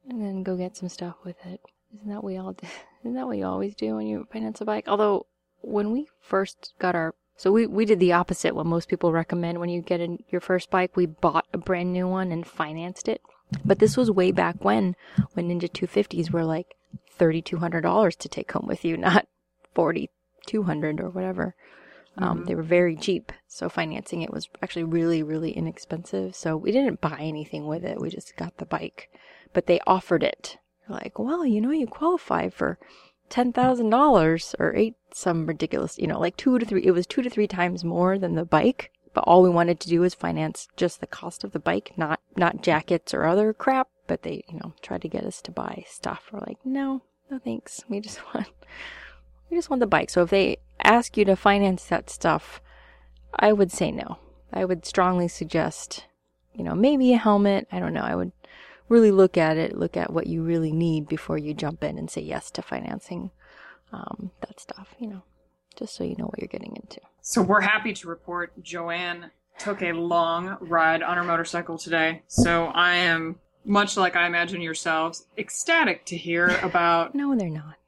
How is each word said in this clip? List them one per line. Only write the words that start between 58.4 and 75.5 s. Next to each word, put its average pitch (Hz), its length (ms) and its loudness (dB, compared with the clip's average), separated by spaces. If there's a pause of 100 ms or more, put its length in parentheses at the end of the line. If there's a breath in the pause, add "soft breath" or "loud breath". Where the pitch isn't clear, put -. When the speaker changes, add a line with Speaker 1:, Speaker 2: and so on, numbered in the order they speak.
Speaker 1:
really 226 240 8
look 190 260 6
at 160 180 4
it, 160 220 -2
look 170 180 -4
at 170 160 -2
what 160 140 -2
you 165 160 -4
really 165 300 0
need 160 360 0
before 156 300 -4
you 151 160 -6
jump 151 300 -6
in 151 140 -4
and 160 120 -8
say 156 100 -8
yes - 300 -10
to - 120 -10
financing, - 680 -10 (640 loud breath)
um, - 480 -12
that - 200 -12
stuff, - 380 -20
you 240 80 -10
know, 196 160 -14 (540)
just - 180 -12
so - 100 -10
you - 140 -6
know - 80 -6
what - 140 -10
you're - 80 -10
getting - 280 -12
into. - 240 -18 (220)
Speaker 2:
So - 200 0
we're 196 200 4
happy 208 320 0
to - 140 -14
report 175 520 -8
Joanne 175 720 -8 (280)
took 202 240 -6
a 175 100 -2
long 170 680 0
ride 165 420 2
on 175 140 -2
her 175 80 0
motorcycle 170 540 -2
today. 165 480 0
So 170 480 2
I 175 220 4
am, 165 400 0 (280)
much 202 320 2
like 180 200 2
I 175 100 4
imagine 175 340 -2
yourselves, 160 680 -4 (120)
ecstatic 254 680 0